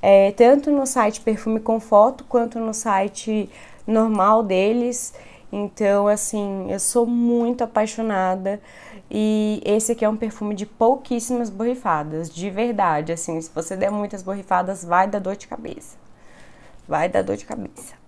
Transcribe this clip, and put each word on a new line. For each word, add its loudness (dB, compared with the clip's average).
É, 6
tanto 6
no 2
site 0
Perfume -2
com -2
Foto, 4
quanto -2
no -4
site -2
normal 4
deles. 0
Então, 2
assim, -2
eu -4
sou 2
muito 0
apaixonada. -2
E 0
esse 0
aqui -2
é 4
um 0
perfume -6
de -8
pouquíssimas 0
borrifadas, -4
de -8
verdade. -2
Assim, -6
se -14
você -6
der 0
muitas -6
borrifadas, -4
vai 2
dar -4
dor -6
de -18
cabeça. -14
Vai -2
dar 0
dor -4
de -16
cabeça. -14